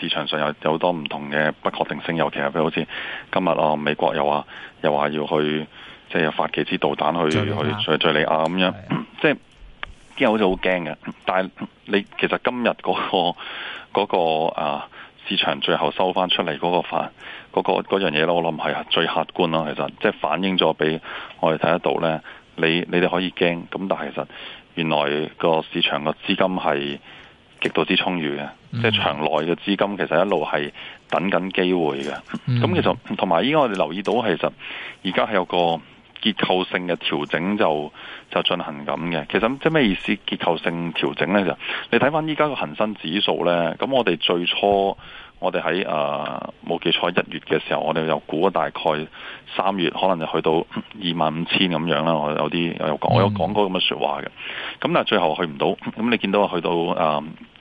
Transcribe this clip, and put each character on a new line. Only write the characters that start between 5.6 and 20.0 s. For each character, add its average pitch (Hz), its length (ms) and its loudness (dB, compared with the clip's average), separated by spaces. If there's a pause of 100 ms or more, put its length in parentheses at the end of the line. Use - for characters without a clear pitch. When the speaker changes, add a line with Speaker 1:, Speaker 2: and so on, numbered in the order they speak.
Speaker 1:
即 - 80 0
係 78 100 2
發 78 160 -2
幾 78 160 -2
支 90 160 -4
導 73 120 0
彈 78 380 2
去， 78 120 2
Speaker 2:
敘 - 40 0
利 78 60 -2
亞。 76 340 -2
Speaker 1:
去 80 60 0
敘， 76 80 4
敘 82 140 2
利 76 80 4
亞 80 280 2
咁 - 40 -4
樣， 92 160 2
Speaker 2:
係 - 20 -2 (240)
啊。 117 120 -4 (140)
Speaker 1:
即 160 60 2
係 147 60 4 (840)
啲 - 60 -2
人 123 80 6
好 110 80 4
似 107 60 4
好 92 60 6
驚 92 340 0
嘅。 76 120 -6 (280)
但 95 200 2
係 92 60 -8 (360)
你 101 200 2 (140)
其 - 80 2
實 175 160 0
今 123 180 -2
日 113 60 2
嗰 90 680 0 (580)
個， - 80 2
嗰 104 60 2
個， 82 400 2 (160)
啊， 73 260 -4 (400)
市 101 80 -2
場 76 240 0
最 87 140 2
後 78 160 2
收 92 220 0
返 92 160 2
出 90 160 0
嚟 80 120 -4
嗰 85 140 -2
個 87 120 2
反-， - 280 -4 (420)
嗰 98 100 2
個， 95 360 2
嗰 98 80 0
樣 78 60 0
嘢 78 140 4
咯， 87 80 4
我 85 100 2
諗 82 140 0
係 78 320 -2
最 82 180 2
客 78 260 0
觀 90 140 2
咯， 80 260 0
其 - 80 -6
實， 71 60 -4 (120)